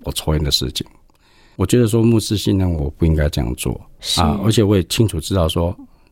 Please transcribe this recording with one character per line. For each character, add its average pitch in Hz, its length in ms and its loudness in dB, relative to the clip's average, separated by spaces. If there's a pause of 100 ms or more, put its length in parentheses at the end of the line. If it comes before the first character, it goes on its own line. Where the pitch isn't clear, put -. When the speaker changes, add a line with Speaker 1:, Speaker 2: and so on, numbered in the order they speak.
Speaker 1:
我 73 80 -8
抽 - 200 -4
烟 76 100 0
的 71 80 -2
事 64 200 -2
情。 - 160 -8 (720)
我 95 100 0
觉 123 140 4
得 117 80 4
说 113 120 2
牧 113 200 4
师 107 160 -4
信 104 200 0
任 92 160 0
我， 73 180 -2
不 - 140 -2
应 80 120 4
该 73 120 0
这 73 140 -2
样 60 140 -4
做。 - 220 -6 (200)
Speaker 2:
是。 - 220 -4
Speaker 1:
啊， 73 240 2
而 113 80 2
且 113 100 4
我 104 140 2
也 92 80 2
清 110 240 0
楚 80 120 -4
知 - 140 -6
道 85 140 2
说 85 280 -2 (360)